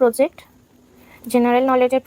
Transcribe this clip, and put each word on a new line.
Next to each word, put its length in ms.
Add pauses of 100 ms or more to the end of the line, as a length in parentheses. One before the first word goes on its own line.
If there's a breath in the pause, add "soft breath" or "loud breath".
প্রজেক্ট। 380 (920 soft breath)
জেনারেল 400
নলেজের 360